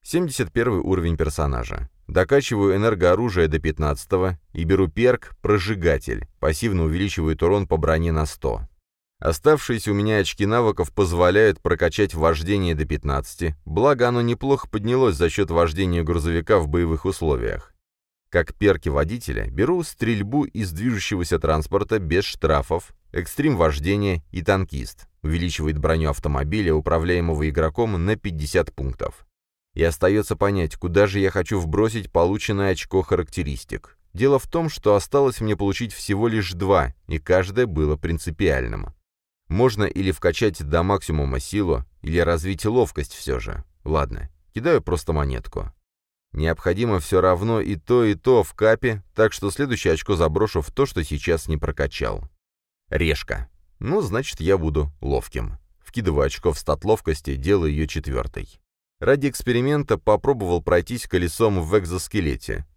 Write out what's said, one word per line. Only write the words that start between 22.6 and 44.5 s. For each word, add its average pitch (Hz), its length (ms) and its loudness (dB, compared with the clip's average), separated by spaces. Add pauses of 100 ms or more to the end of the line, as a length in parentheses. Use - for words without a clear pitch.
экстрим 139 440 -2
вождения 85 760 0
и 87 100 -8
танкист. 87 680 -2 (140)
Увеличивает 78 560 -2
броню 78 320 0
автомобиля, 78 640 -2
управляемого 82 760 0
игроком, 82 540 0
на 104 120 0
пятьдесят 80 580 -2
пунктов. - 540 -8 (520)
И - 20 2
остаётся 92 540 2
понять, 98 400 0
куда 95 320 2
же 98 120 -2
я 95 120 2
хочу 98 260 -2
вбросить 98 540 0
полученное 98 640 2
очко 92 280 -2
характеристик. - 960 -6 (140)
Дело 135 260 2
в - 80 -2
том, 165 220 -2
что 104 260 0
осталось 135 460 2
мне 107 160 0
получить 101 380 -4
всего 104 340 -2
лишь 107 240 0
два, 90 420 2 (140)
и 80 100 -4
каждое 92 480 0
было 76 300 0
принципиальным. 73 960 -2 (540)
Можно 107 380 2
или 95 260 -2
вкачать 87 500 0
до 80 220 0
максимума 76 560 0
силу, 82 460 -2 (160)
или 80 160 -2
развить 85 480 0
ловкость 107 480 0
всё 64 260 -6
же. - 240 -10 (220)
Ладно, 71 440 -4 (240)